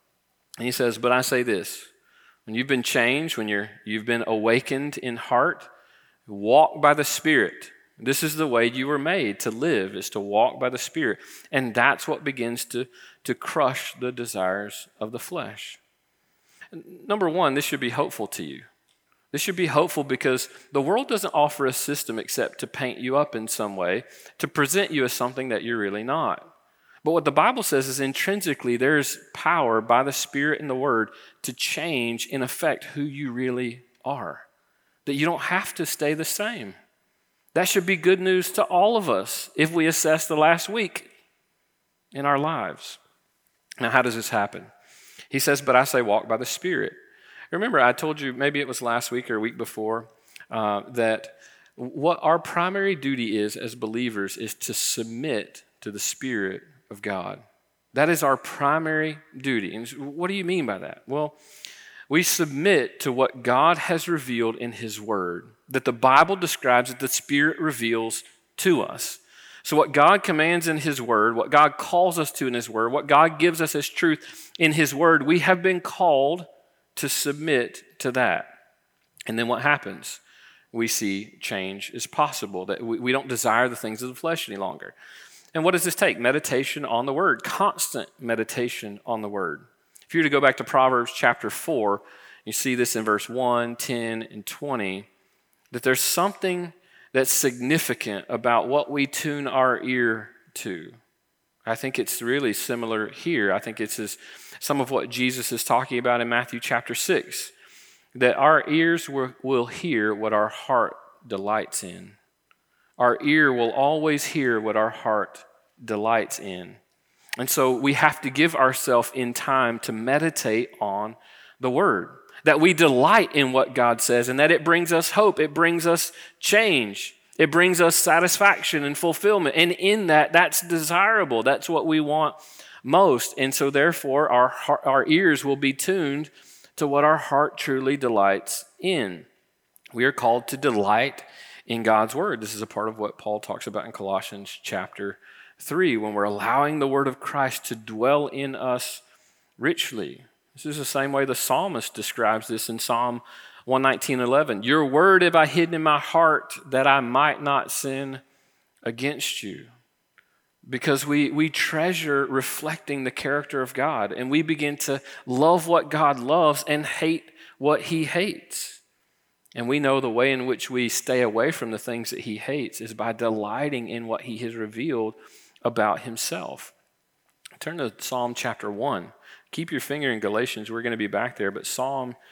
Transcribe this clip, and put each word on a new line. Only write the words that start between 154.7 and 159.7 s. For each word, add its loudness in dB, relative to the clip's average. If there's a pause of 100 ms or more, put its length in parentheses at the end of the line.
word 6
have 4
I 8
hidden 0
in -2
my 4
heart 2 (120)
that 2
I 6
might 2
not 0
sin -6 (600)
against -6
you." -12 (1040)